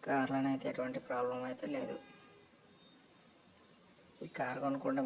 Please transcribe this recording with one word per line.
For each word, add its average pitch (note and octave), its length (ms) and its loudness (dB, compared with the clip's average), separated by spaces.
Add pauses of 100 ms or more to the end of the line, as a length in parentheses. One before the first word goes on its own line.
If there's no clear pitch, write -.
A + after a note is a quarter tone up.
కార్లోనే C3+ 480 4
అయితే C3+ 180 0
ఎటువంటి B2+ 380 -2
ప్రాబ్లం B3 360 0
అయితే B3+ 240 -6
లేదు. C#4 280 -2 (2250)
ఈ E3 60 -8 (100)
కార్ B2+ 260 0
కొనుక్కుంటే C#3 420 2